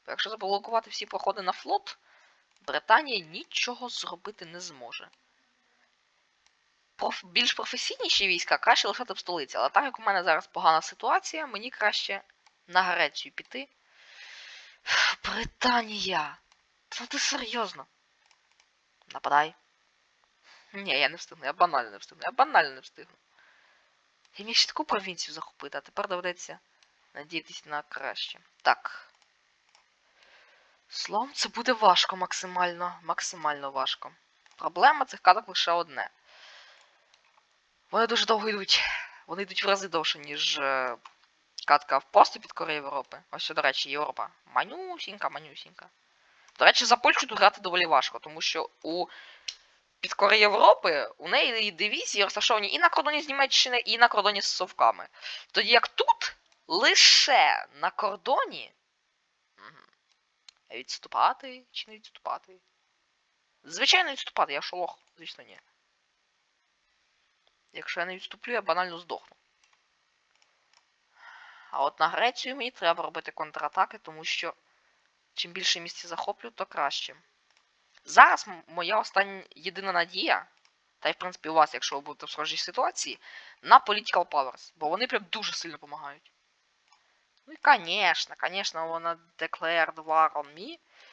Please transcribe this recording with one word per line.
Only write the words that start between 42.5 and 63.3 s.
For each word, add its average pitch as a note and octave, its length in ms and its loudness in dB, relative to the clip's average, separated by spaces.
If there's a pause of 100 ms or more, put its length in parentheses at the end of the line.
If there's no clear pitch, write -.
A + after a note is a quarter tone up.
Європи. C#3+ 560 -8
Ось, D#3 200 -8
до D#3+ 120 -2
речі, C#3 280 0
Європа. C#3 380 -4 (260)
Манюсінька, A3+ 720 -6
манюсінька. D#3 600 -16 (720)
До - 60 4
речі, A#3 200 8
за A#3 120 6
Польщу C4+ 300 2
тут A3 120 -6
грати G3+ 220 6
доволі F3+ 260 0
важко, D3 320 2
тому D#3 220 -14
що - 300 -4 (120)
у E3+ 240 -4 (920)
підкорі G3+ 380 4
Європи G3+ 800 6
у D#3 100 -12
неї A3+ 440 0
дивізії G#3 520 -2
розташовані G#3 480 0
і C#4+ 60 -2
на E4+ 100 6
кордоні D4 340 0
з D4+ 60 -10
Німеччиною, C4+ 580 2
і A3 120 -2
на A#3 100 8
кордоні G3+ 340 2
з - 40 -4
Совками. A2+ 640 0 (440)
Тоді G#3+ 160 0
як A#3 200 6
тут - 480 0 (300)
лише A#3+ 1000 6 (140)
на E3+ 100 0
кордоні. G#3 840 -4 (840)
Мгм. A2 200 -20 (920)
Відступати A#3+ 1040 -4
чи - 180 -12
не G#3+ 60 -20
відступати? - 600 -14 (1080)